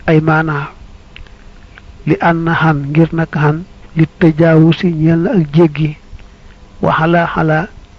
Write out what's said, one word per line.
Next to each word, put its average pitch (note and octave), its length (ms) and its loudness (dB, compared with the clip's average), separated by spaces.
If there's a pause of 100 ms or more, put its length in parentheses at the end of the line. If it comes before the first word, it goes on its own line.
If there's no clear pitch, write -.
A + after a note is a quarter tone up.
ay D#3+ 180 2
maanaa. D#3 440 -2 (1400)
Li D3 160 2
ànd E3 280 0
xan D#3+ 280 0 (120)
ngir D#3+ 220 2
naka D#3+ 280 -4
xan D3+ 180 0 (380)
li D#3+ 100 2 (120)
tëjaawu D#3+ 560 4
si F#3 180 -2
ñeel D#3+ 280 0
na E3+ 120 -2
ak G3 120 2 (100)
jéggi D3+ 380 2 (920)
wa D#3+ 120 0
xalaa E3 340 0
xalaa D#3 380 -2 (340)